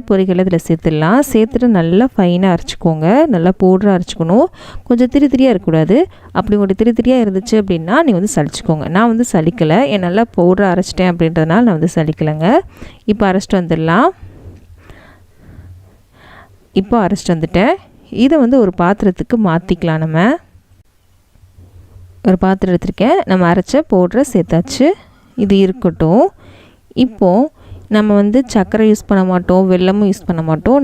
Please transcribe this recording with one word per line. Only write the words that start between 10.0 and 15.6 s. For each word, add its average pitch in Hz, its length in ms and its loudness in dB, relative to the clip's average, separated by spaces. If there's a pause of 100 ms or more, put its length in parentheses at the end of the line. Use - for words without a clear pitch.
நல்லா 202 180 0 (120)
பவுடரா 185 380 2
அரைச்சிட்டேன் 185 380 -2
அப்படின்றதுனால 170 540 0
நான் 180 120 0
வந்து 160 200 -2
சலிக்கலைங்க. 156 520 -2 (640)
இப்போ 208 180 0
அரைச்சிட்டு 190 300 -2
வந்துடலாம். 165 480 0 (2750)